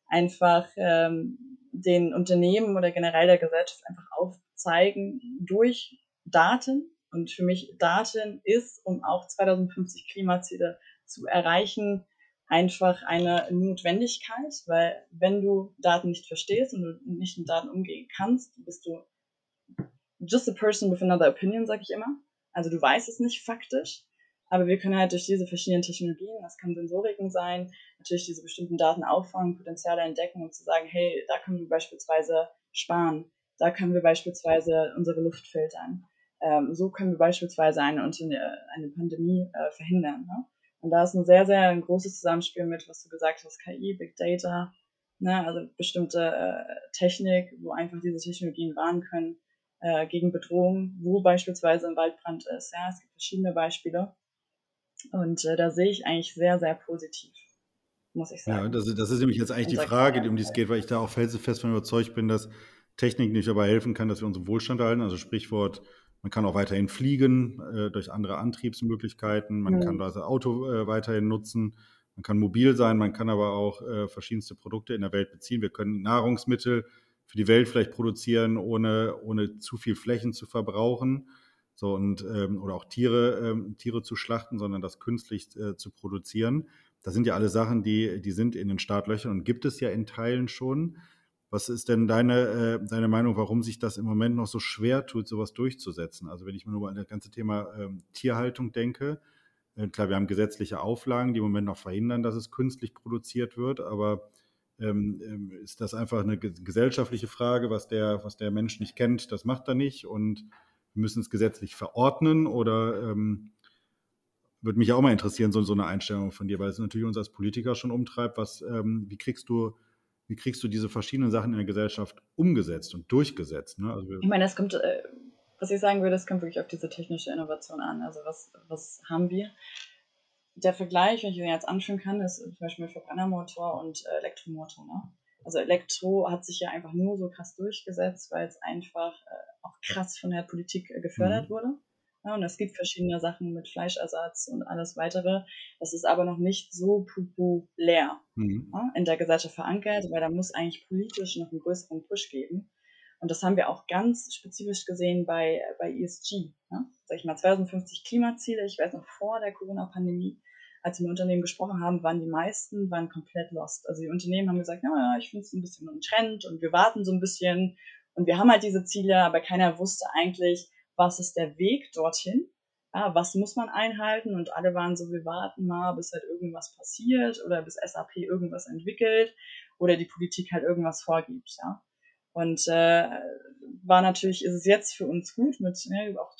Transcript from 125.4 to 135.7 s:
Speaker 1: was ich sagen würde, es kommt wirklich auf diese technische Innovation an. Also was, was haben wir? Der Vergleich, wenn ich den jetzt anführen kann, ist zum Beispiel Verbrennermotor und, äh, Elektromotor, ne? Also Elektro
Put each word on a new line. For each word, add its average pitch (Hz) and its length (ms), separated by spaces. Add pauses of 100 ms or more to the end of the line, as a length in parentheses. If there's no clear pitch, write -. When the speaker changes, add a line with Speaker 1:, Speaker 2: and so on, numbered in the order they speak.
Speaker 1:
was 185 100
ich 202 100
sagen 202 220
würde, 185 140
es 185 100
kommt 185 140
wirklich 170 200
auf 160 60
diese 165 220
technische 170 420
Innovation 156 500
an. 156 220
Also 156 220
was, 160 260 (180)
was - 400
haben 170 200
wir? 196 220 (1040)
Der 185 180
Vergleich, 185 500
wenn 208 80
ich 180 60
den 175 100
jetzt 165 220
anführen 190 300
kann, 196 240
ist 180 140
zum 175 220
Beispiel 170 300
Verbrennermotor 170 920
und, 160 260
äh, 160 140
Elektromotor, 156 640
ne? 165 160 (420)
Also 160 140
Elektro 180 720